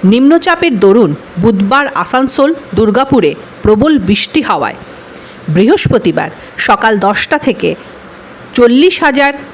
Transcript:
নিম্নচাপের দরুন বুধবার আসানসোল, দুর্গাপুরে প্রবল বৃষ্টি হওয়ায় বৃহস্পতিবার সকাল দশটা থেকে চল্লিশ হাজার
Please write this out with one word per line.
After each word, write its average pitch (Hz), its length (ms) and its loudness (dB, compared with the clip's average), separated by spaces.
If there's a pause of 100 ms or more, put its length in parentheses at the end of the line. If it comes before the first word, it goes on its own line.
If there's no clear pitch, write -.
(120)
নিম্নচাপের 330 680 2
দরুন 196 320 4 (300)
বুধবার 220 440 0 (180)
আসানসোল, 269 480 0 (240)
দুর্গাপুরে 214 560 2 (300)
প্রবল 226 380 2
বৃষ্টি 208 420 -2
হওয়ায় 147 360 -4 (760)
বৃহস্পতিবার 180 760 0 (380)
সকাল 220 320 2
দশটা 196 380 -2
থেকে 190 320 -2 (840)
চল্লিশ 254 420 4 (100)
হাজার 277 280 0 (200)